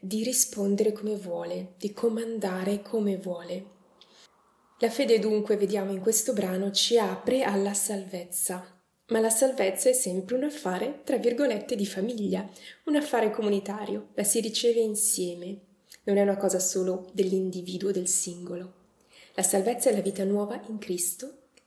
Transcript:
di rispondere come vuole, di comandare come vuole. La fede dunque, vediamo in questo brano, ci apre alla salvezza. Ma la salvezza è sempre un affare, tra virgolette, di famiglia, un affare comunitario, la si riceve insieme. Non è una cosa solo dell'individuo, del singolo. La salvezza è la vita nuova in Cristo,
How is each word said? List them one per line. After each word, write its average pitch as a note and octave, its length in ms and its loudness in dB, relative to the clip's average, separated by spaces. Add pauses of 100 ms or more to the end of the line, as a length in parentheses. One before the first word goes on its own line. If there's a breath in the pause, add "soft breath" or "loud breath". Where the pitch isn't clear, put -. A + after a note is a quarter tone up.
di G#3+ 220 -4
rispondere G#3+ 680 2
come G#3+ 240 -4
vuole, F3+ 640 -8
di - 140 -4
comandare G#3 880 -2
come G3+ 380 0
vuole. F3+ 580 -8 (1040 loud breath)
La A3+ 120 2
fede A3+ 280 4
dunque, G#3+ 380 2
vediamo G3 360 0
in F#3+ 80 -4
questo A3 320 2
brano, F#3+ 380 0
ci A#3 280 4
apre G#3+ 440 2
alla G3+ 320 0
salvezza. F#3 1000 -2 (320)
Ma A3+ 120 2
la A3 100 4
salvezza A3 580 2
è - 40 8
sempre F#3+ 440 0
un C4 80 0
affare, A3+ 580 -4
tra C4+ 140 0
virgolette, A#3+ 580 0
di G3+ 120 0
famiglia, G3+ 640 -2 (360 loud breath)
un D4+ 120 2
affare A#3 340 2
comunitario, G3+ 840 -2
la G#3 80 -2
si G#3+ 180 2
riceve A3+ 400 2
insieme. F#3 800 -2 (440 loud breath)
Non G3+ 140 4
è G3+ 40 6
una G3 140 4
cosa F#3+ 220 2
solo F#3 540 -2
dell'individuo, F#3 800 -2
del F#3 160 -2
singolo. F3 680 -4 (600 loud breath)
La F#3 80 -2
salvezza G#3 460 2
è A#3 40 8
la G3+ 80 2
vita G3 240 -2
nuova G3+ 440 0
in A3 100 -8
Cristo, - 600 -6 (280 loud breath)